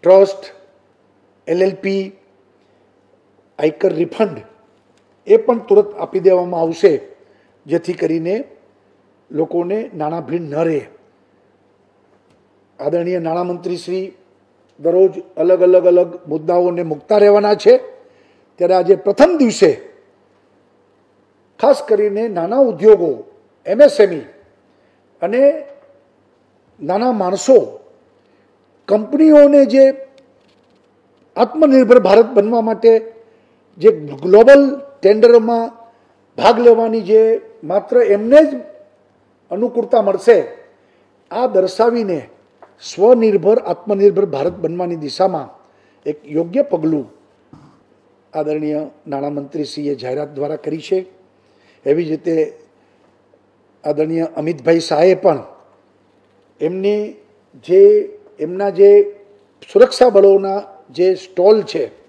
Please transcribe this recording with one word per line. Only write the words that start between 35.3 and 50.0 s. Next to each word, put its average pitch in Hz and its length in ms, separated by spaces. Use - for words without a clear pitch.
ભાગ 220 180
લેવાની 226 440
જે 220 100
માત્ર 196 340
એમને 233 260
જ - 0
અનુકૂળતા 226 520
મળશે, 196 360
આ 240 160
દર્શાવીને 202 720
સ્વનિર્ભર, 214 800
આત્મનિર્ભર 196 680
ભારત 156 360
બનવાની 170 420
દિશામાં 147 440
એક 151 120
યોગ્ય 170 260
પગલું 156 440
આદરણીય 151 480
નાણામંત્રીશ્રીએ 143 880
જાહેરાત 131 400